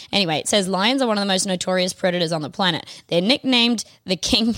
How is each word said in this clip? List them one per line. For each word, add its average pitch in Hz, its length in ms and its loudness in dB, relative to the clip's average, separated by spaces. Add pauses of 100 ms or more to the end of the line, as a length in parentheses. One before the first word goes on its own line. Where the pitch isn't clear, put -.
(120)
Anyway, 170 280 0
it - 100 -6
says, 202 180 2
"Lions 208 340 0
are 247 60 0
one 214 100 0
of 202 40 -2
the 202 100 -2
most 190 140 0
notorious 185 480 -2
predators 175 400 0
on 160 80 -2
the 147 80 -6
planet. 180 340 -2 (240)
They're 170 140 2
nicknamed 240 640 2 (200)
the 185 120 0
king 226 400 0